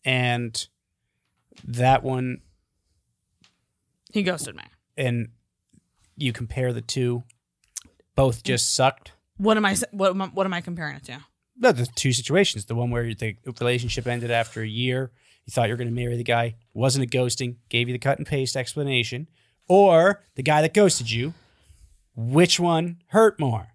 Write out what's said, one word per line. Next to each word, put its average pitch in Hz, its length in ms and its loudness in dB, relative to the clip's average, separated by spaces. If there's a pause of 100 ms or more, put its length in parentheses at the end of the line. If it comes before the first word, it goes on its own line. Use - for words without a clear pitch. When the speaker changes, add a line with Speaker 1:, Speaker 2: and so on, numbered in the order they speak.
Speaker 1:
And 120 600 -2 (960)
that 127 380 2
one 127 400 -4 (1700)
Speaker 2:
He 208 100 0
ghosted 175 340 -4
me. - 60 -20 (340)
Speaker 1:
And 120 320 -2 (880)
you 131 160 -2
compare 123 400 -4
the 117 100 -6
two, 120 420 -4 (920)
both 127 280 2
just - 320 0
sucked? - 380 0 (260)
Speaker 2:
What 214 180 4
am 214 80 0
I 196 80 2
s-, 202 200 -2
what 196 180 2
am 190 120 -2
I, 190 40 -4
what 190 200 -2
am 190 60 -4
I 175 80 -4
comparing 165 360 -10
it 135 80 -20
to? 131 140 -14 (380)
Speaker 1:
No, 247 160 4
the 123 140 2
two - 260 0
situations. 131 540 0
The 117 80 -6
one 120 160 -2
where 117 240 -4
the 110 220 -6 (240)
relationship 123 460 -2
ended 120 240 -4
after 113 320 -2
a 110 40 -6
year. 123 460 -4 (340)
You 117 60 -16
thought 117 160 2
you 107 60 -2
were 117 40 -8
gonna 120 120 -6
marry 120 260 -4
the 120 80 -6
guy. 117 320 0 (180)
Wasn't 131 300 0
a 120 40 -6
ghosting. 123 480 -2 (140)
Gave 120 180 0
you 123 60 -4
the 123 40 -6
cut 139 200 -2
and 147 80 -8
paste 135 300 -4
explanation. 131 720 -4 (400)
Or 185 560 6 (120)
the 135 60 -6
guy 151 200 4
that 160 100 0
ghosted 180 380 4
you. 123 240 -4 (840)
Which 135 420 2
one 175 500 0
hurt 220 300 4
more? 113 360 -2